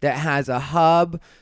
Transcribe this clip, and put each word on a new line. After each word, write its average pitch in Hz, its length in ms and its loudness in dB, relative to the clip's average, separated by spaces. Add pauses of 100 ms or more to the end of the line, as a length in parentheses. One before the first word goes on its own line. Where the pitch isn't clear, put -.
that 139 160 0
has 143 320 -2
a 123 100 -2
hub, 165 640 2 (220)